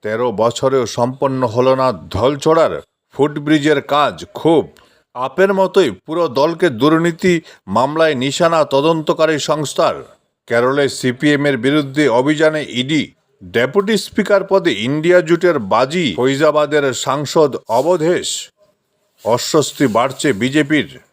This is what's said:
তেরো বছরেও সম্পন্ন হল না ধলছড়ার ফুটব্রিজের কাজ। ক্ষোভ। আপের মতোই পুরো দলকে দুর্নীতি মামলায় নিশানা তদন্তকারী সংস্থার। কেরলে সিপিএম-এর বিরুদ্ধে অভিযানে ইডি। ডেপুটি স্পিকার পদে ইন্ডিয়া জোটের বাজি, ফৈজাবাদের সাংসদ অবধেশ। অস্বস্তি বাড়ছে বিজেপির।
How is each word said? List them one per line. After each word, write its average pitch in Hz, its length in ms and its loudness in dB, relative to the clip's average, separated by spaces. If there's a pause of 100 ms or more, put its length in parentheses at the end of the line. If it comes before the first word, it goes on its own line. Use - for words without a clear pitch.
তেরো 110 300 -2
বছরেও 117 540 0
সম্পন্ন 131 600 -2
হল 131 280 2
না 131 180 0
ধলছড়ার 123 880 0 (300)
ফুটব্রিজের 147 680 0
কাজ। 139 500 -2
ক্ষোভ। 151 340 2 (480)
আপের 190 400 0
মতোই 185 360 2
পুরো 165 380 -4
দলকে 151 420 0
দুর্নীতি 160 720 0 (260)
মামলায় 147 480 0
নিশানা 151 500 0
তদন্তকারী 156 760 0
সংস্থার। 143 760 -4 (320)
কেরলে 131 420 0
সিপিএম-এর 139 680 0
বিরুদ্ধে 139 520 0
অভিযানে 147 600 0
ইডি। 127 440 -4 (320)
ডেপুটি 139 520 0
স্পিকার 196 480 0
পদে 180 280 2
ইন্ডিয়া 151 480 2
জোটের 170 380 2
বাজি, 123 580 0
ফৈজাবাদের 143 760 0
সাংসদ 139 640 0 (120)
অবধেশ। 151 840 0 (720)
অস্বস্তি 135 640 0
বাড়ছে 131 460 0
বিজেপির। 135 680 -2 (120)